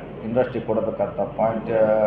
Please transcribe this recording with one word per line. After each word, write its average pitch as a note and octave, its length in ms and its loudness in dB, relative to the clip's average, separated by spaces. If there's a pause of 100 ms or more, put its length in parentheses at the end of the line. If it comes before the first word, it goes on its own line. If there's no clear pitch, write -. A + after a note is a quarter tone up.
(280)
ಇಂಡಸ್ಟ್ರಿ A#2+ 320 0
ಕೊಡಬೇಕಂತ. G#2+ 600 -2
ಪಾಯಿಂಟ್, A2 460 0 (400)